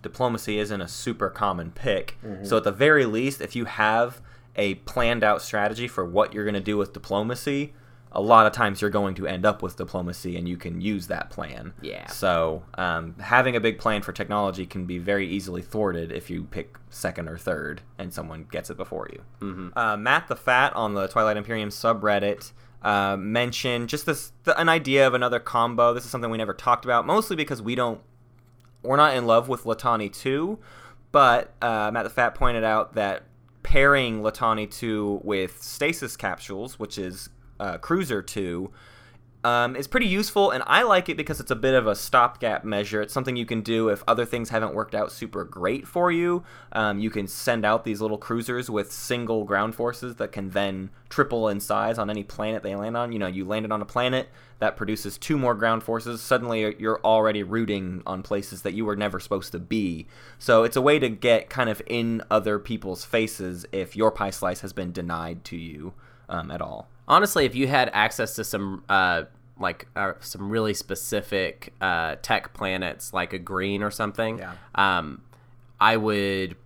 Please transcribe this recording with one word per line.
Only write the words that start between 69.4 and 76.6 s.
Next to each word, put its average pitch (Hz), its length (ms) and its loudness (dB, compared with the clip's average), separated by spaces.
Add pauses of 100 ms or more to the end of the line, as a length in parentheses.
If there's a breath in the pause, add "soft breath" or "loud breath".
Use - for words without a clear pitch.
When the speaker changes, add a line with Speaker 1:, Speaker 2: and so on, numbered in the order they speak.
Speaker 2:
like, 87 340 -4
uh, 95 240 -2
some 98 320 -10
really 110 240 0
specific, - 1080 -4
uh, 82 400 0
tech - 320 -2
planets, 92 600 -4
like 90 200 -2
a 95 60 -8
green 98 420 -4
or 104 120 -4
something, 110 480 -4
Speaker 1:
Yeah. 90 140 -12 (200 loud breath)
Speaker 2:
um, 87 480 0 (580 soft breath)
I 113 160 6
would 98 680 0